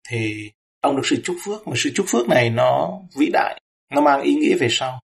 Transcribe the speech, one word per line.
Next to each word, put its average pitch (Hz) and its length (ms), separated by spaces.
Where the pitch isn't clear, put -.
thì 107 420
ông 139 160
được 135 80
sự 120 200
chúc 175 200
phước, 208 240
mà - 80
sự 139 180
chúc 190 140
phước 285 200
này 123 220
nó 127 500
vĩ - 160
đại, - 280
nó 143 60
mang 143 220
ý - 120
nghĩa 156 260
về 123 100
sau. 127 380